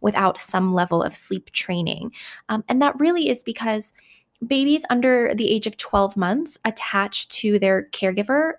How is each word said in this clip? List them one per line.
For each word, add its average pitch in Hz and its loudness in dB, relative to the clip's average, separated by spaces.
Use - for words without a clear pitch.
without 196 0
some 185 0
level 175 2
of - -2
sleep - -6
training. - -4
Um, 220 -4
and 254 2
that 285 2
really 330 2
is 247 -2
because 220 -4
babies 277 2
under 247 4
the 214 0
age 214 2
of 214 -4
twelve 196 0
months 202 0
attach 202 -2
to 208 2
their 190 2
caregiver 214 0